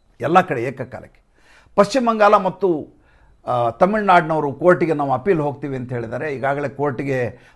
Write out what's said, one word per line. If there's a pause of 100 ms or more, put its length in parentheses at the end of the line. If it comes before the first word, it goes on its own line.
(200)
ಎಲ್ಲ
ಕಡೆ
ಏಕಕಾಲಕ್ಕೆ. (560)
ಪಶ್ಚಿಮ
ಬಂಗಾಳ
ಮತ್ತು, (580)
ಆ,
ತಮಿಳುನಾಡಿನವರು
ಕೋರ್ಟಿಗೆ
ನಾವು
ಅಪೀಲ್
ಹೋಗ್ತೀವಿ
ಅಂತ
ಹೇಳಿದ್ದಾರೆ.
ಈಗಾಗಲೇ
ಕೋರ್ಟಿಗೆ (180)